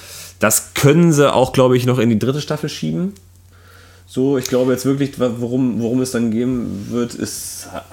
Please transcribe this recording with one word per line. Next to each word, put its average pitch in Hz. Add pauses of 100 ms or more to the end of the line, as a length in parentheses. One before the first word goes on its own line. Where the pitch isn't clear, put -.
(400)
das -
können 165
sie 143
auch, 123
glaube 127
ich, 120
noch 127
in 113
die 110
dritte 135
Staffel 151
schieben. 165 (920)
So, 135
ich 127
glaube 127
jetzt 127
wirklich, 139
wa-, 123
worum, 120
worum 120
es 127
dann 117
gehen 110
wird, 120
ist - (240)